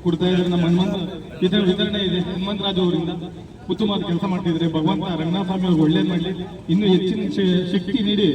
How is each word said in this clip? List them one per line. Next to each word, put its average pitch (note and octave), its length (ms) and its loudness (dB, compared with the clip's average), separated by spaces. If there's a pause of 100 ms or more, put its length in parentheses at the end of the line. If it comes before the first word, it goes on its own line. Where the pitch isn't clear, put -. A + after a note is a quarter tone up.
ಕೊಡ್ತಾ E3+ 220 0
ಇದ್ದಾರೆ F3+ 240 2
ನಮ್ಮ F3 180 2
ಹನುಮಂತ, F#3 280 2 (460)
ವಿತರಣೆ, F#3+ 240 2
ವಿತರಣೆ G#3 340 0
ಇದೆ F3+ 200 0
ಹನುಮಂತರಾಜು F#3+ 600 -2
ಅವರಿಂದ. E3+ 280 0 (640)
ಉತ್ತಮವಾದ G3+ 300 0
ಕೆಲಸ E3+ 220 -2
ಮಾಡ್ತಿದ್ರೆ E3+ 440 0
ಭಗವಂತ D#3+ 360 0 (180)
ರಂಗನಾಥಸ್ವಾಮಿ F#3 440 -2
ಅವ್ರಿಗೆ E3 180 4
ಒಳ್ಳೇದ್ F#3 260 4
ಮಾಡ್ಲಿ, F3 220 -2 (380)
ಇನ್ನೂ G3+ 180 2
ಹೆಚ್ಚಿನ F#3 420 2
ಶ-, F3+ 460 0
ಶಕ್ತಿ G3 280 0
ನೀಡಿ G3+ 320 2